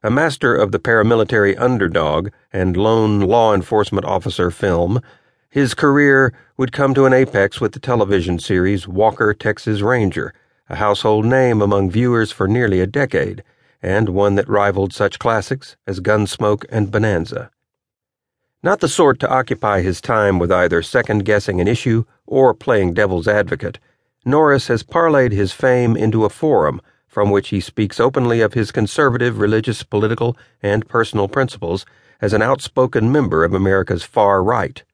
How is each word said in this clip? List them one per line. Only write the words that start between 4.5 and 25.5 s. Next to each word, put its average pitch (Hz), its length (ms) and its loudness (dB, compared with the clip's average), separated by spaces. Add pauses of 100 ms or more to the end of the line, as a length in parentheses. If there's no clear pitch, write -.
film, 92 500 0 (480)
his 139 240 0
career 139 600 4 (240)
would 127 160 -4
come 135 200 0
to 135 120 4
an 131 80 4
apex 127 480 0
with 110 100 -2
the - 80 -16
television 98 580 0
series 92 500 -2
Walker, 107 460 0
Texas 107 480 -4
Ranger, 104 520 -2 (360)
a - 60 -10
household 107 500 0
name 123 360 2
among 101 280 0
viewers 113 420 0
for - 160 -4
nearly 107 320 0
a 92 80 0
decade, 107 560 -4 (380)
and 98 280 0
one 101 260 2
that 98 120 0
rivaled 101 460 0
such - 260 -4
classics 117 560 -4 (120)
as 95 120 -8
Gunsmoke 104 720 -2
and 107 220 -2
Bonanza. 98 580 -2 (1120)
Not 190 180 0
the 170 80 0
sort 143 320 2
to - 100 -2
occupy 120 520 -2
his 90 180 -4
time 104 400 0
with 87 120 0
either 90 300 2
second-guessing 104 760 -2
an 87 80 0
issue 117 380 0 (200)
or 127 280 4
playing 98 400 0
devil's 92 340 0
advocate, 104 520 -2 (460)
Norris 143 420 2
has 117 160 -2
parlayed 139 500 2
his 98 180 -2